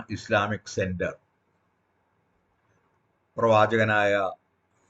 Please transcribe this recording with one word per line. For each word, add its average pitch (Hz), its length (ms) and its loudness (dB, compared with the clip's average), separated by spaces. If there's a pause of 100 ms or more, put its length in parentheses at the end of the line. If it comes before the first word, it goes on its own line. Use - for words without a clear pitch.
ഇസ്ലാമിക് 104 640 -4
സെന്റർ 92 400 -4 (2250)
പ്രവാചകനായ 107 760 2 (760)